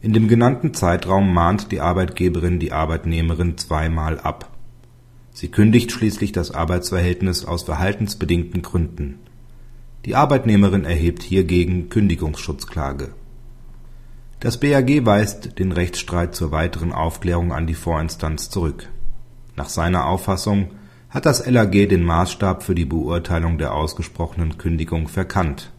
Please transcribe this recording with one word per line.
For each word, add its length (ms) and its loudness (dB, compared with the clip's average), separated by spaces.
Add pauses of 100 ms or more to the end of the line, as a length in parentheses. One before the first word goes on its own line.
In 100 2
dem 160 6
genannten 440 4
Zeitraum 640 2
mahnt 380 2
die 80 -4
Arbeitgeberin 800 0
die 100 -2
Arbeitnehmerin 840 0
zweimal 640 -2
ab. 340 -6 (800)
Sie 160 -10
kündigt 420 6
schließlich 400 -2
das 220 -4
Arbeitsverhältnis 920 0
aus 200 -4
verhaltensbedingten 1000 -2
Gründen. 540 -4 (880)
Die 100 -4
Arbeitnehmerin 720 4
erhebt 400 0
hiergegen 640 2
Kündigungsschutzklage. 1200 -2 (1300)
Das 220 -2
B 160 4
A 60 6
G 220 4
weist 540 2
den 140 0
Rechtsstreit 640 -2
zur 160 -2
weiteren 400 -2
Aufklärung 600 -2
an 140 -2
die 80 -2
Vorinstanz 720 -4
zurück. 400 -4 (680)
Nach 140 -6
seiner 360 0
Auffassung 600 0 (400)
hat 180 -2
das 140 4
L 160 2
A 80 6
G 220 6
den 180 4
Maßstab 580 0
für 140 0
die 80 2
Beurteilung 760 -2
der 160 -2
ausgesprochenen 840 -4
Kündigung 520 -2
verkannt. 720 -4